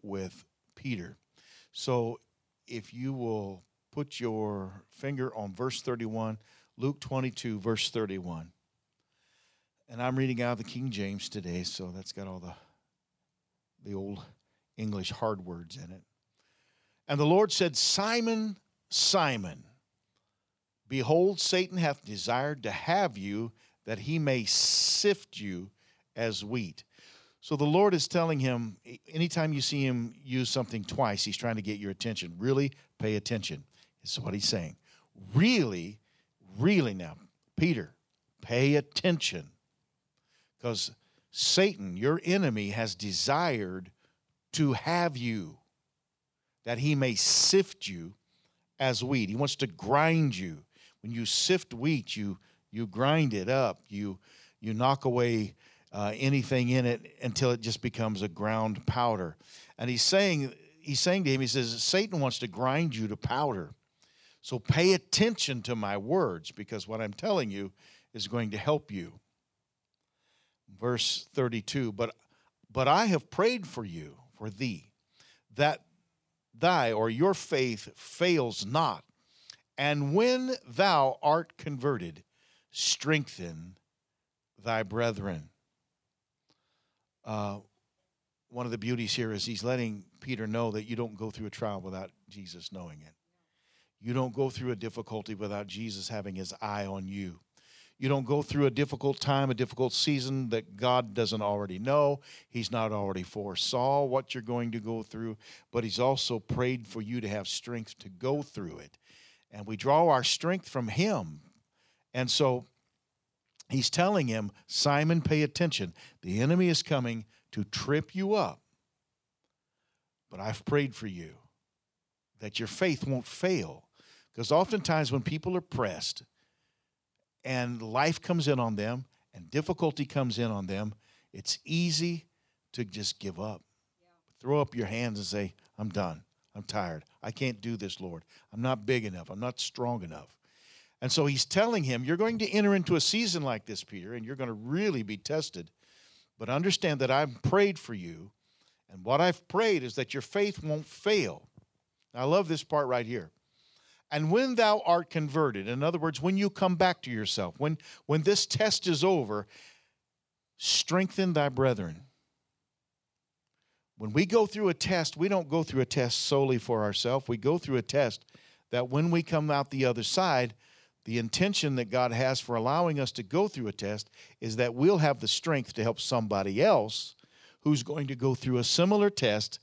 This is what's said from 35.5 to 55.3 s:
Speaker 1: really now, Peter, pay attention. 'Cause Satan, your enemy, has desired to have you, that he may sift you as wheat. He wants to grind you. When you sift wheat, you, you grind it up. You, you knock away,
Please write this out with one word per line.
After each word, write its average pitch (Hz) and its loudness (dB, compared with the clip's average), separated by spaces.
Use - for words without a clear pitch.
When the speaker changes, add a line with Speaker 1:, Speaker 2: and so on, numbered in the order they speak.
Speaker 1:
really 139 4
now, 82 -10
Peter, 156 0
pay 131 2
attention. 143 -2
'Cause 117 -4
Satan, 107 2
your 135 2
enemy, 131 2
has 107 -2
desired 104 -2
to 143 2
have 170 0
you, 110 -6
that 117 -4
he 147 2
may 131 2
sift - 2
you 90 -10
as 123 2
wheat. 123 0
He 107 -4
wants 135 0
to 131 -2
grind 143 2
you. 82 -8
When 110 -8
you 117 -4
sift - 0
wheat, 135 -2
you, 101 -4
you 110 -6
grind 131 2
it 98 -2
up. 127 2
You, 101 -6
you 110 -4
knock 131 2
away, 120 2